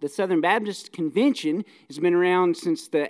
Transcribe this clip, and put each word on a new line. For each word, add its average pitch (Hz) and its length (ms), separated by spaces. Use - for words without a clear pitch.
The 147 80
Southern 185 320
Baptist 208 500
Convention 175 720
has - 100
been 175 140
around 180 460
since 160 280
the 147 240